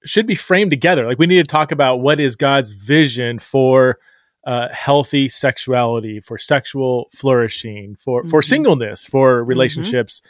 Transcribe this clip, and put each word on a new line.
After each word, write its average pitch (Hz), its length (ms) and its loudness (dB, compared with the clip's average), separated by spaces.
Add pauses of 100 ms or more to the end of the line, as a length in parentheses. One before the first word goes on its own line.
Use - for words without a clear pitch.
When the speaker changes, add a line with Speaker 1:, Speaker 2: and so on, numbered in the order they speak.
Speaker 1:
should 220 240 0
be 196 80 0
framed 185 360 0
together. 143 360 0
Like, 120 100 -2
we 165 100 4
need 185 100 6
to 160 120 4
talk 156 220 0
about 131 300 0
what 147 180 2
is 131 160 0
God's 139 360 0
vision 120 680 0
for, 131 600 2 (460)
uh, 123 240 -4
healthy 143 600 0
sexuality, 117 880 -4
for - 180 -16
sexual 131 760 -4
flourishing, 110 840 -4
for, 123 300 -4
for 160 160 2
Speaker 2:
Mm-hmm. - 80 -2
Speaker 1:
singleness, 156 560 0
for 131 340 4
Speaker 2:
Mm-hmm. 117 80 -6
Speaker 1:
relationships, 127 840 -2